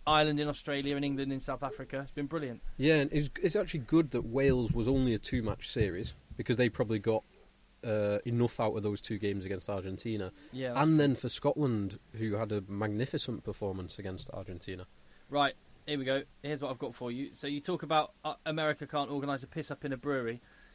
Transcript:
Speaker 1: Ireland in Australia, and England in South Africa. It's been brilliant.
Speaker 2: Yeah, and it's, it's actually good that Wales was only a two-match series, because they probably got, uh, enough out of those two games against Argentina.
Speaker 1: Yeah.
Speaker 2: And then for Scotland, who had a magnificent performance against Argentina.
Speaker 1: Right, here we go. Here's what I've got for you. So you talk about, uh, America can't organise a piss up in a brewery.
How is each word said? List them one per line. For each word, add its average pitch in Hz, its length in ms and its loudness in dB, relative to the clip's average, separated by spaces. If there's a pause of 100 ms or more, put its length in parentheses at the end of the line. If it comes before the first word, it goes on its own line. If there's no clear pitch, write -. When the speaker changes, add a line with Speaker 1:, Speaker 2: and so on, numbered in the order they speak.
Speaker 1:
Ireland 151 340 6
in 147 80 0
Australia, 143 480 -2
and 139 80 0
England 139 300 0
in 135 60 -4
South 131 240 -6
Africa. 135 400 -6
It's 139 80 -12
been 147 160 -4
brilliant. 143 340 -4 (160)
Speaker 2:
Yeah, 156 200 6
and 143 140 4
it's, 147 200 0 (100)
it's 175 140 2
actually 170 240 0
good 151 320 4
that 117 120 0
Wales 127 480 4
was 120 160 2
only 127 280 4
a - 20 0
two-match 107 500 -2
series, 101 460 0 (220)
because 117 220 0
they 123 120 6
probably 110 300 0
got, 110 240 2 (600)
uh, 104 420 2
enough 120 340 2
out 110 160 2
of 107 80 -2
those 104 180 0
two 107 160 -4
games 98 280 -2
against 95 220 -6
Argentina. 95 640 -4 (200)
Speaker 1:
Yeah. 127 280 -4
Speaker 2:
And 156 200 8
then 143 160 6
for 120 140 -4
Scotland, 117 680 0 (220)
who 110 160 0
had 107 160 -2
a 104 160 0
magnificent 107 760 -2
performance 95 540 -6
against 95 340 -8
Argentina. 92 540 -10 (460)
Speaker 1:
Right, 143 240 2 (320)
here 147 100 -2
we 131 80 -2
go. 135 160 2 (220)
Here's 143 180 -4
what 139 80 -4
I've 127 80 -6
got 120 160 -6
for 120 180 -6
you. 131 220 -6
So - 140 -8
you 143 140 -4
talk 180 200 -4
about, 156 320 2 (100)
uh, 156 120 -4 (100)
America 156 400 -2
can't 143 240 -2
organise 139 320 -4
a 135 60 -14
piss 156 240 -8
up 135 120 -10
in 139 80 -4
a 131 60 -4
brewery. 123 440 -2 (340)